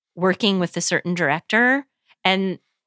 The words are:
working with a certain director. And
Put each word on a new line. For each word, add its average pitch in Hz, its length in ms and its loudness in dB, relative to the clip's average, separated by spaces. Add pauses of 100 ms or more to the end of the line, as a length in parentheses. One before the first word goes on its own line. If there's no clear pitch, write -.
(140)
working 185 460 0
with 170 160 -4
a 175 40 -2
certain 175 340 -2
director. 220 720 0 (380)
And 190 360 0 (260)